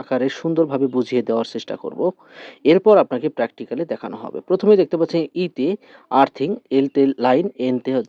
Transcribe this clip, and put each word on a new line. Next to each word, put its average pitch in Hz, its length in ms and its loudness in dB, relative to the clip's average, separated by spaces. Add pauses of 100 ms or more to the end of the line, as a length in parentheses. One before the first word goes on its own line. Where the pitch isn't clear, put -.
আকারে 131 280 -2
সুন্দরভাবে 160 580 -2
বুঝিয়ে 123 360 -2
দেওয়ার 113 220 -2
চেষ্টা 110 320 -10
করব। - 340 -4 (540)
এরপর 185 340 6
আপনাকে 131 300 0
প্র্যাকটিক্যালি 120 560 -6
দেখানো - 320 -10
হবে। - 240 -12
প্রথমে 196 360 2
দেখতে 180 200 2
পাচ্ছেন 165 380 -2
ইতে 175 420 -4 (340)
আর্থিং, 139 460 2 (140)
এলতে 135 480 2
লাইন, 127 280 2 (120)
এনতে 127 500 -2